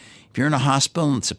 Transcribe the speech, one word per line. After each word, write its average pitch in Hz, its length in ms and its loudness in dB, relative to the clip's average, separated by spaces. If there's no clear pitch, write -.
if - 80 -8
you're 131 100 0
in 156 60 0
a 135 60 0
hospital 139 500 0
and 131 100 0
it's - 120 -4
a, - 80 -10